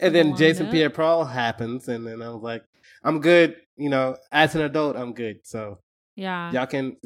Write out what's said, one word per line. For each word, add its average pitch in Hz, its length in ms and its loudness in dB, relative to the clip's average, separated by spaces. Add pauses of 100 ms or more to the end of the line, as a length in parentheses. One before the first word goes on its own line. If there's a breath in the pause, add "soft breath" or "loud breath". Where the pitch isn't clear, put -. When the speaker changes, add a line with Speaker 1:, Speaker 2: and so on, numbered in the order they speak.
Speaker 1:
and 175 140 2
then 160 180 4
Speaker 2:
Oh, 127 40 -6
Speaker 1:
Jason 160 300 4
Speaker 2:
no. 214 60 -6
Speaker 1:
Pierre-Paul 160 540 2
happens, 120 600 -4
and 117 180 -6
then 113 160 -12
I 117 80 -12
was 113 120 -12
like, 117 220 -8 (400 soft breath)
"I'm 151 160 0
good." 165 360 6 (200)
You 143 140 -4
know, 131 260 0 (160)
as 151 220 4
an 156 80 0
adult, 147 340 -2
I'm 120 180 -8
good. 110 320 -8
So 104 340 -12 (360)
Speaker 2:
Yeah. 180 360 -8
Speaker 1:
y'all 127 140 -2
can, 131 400 -6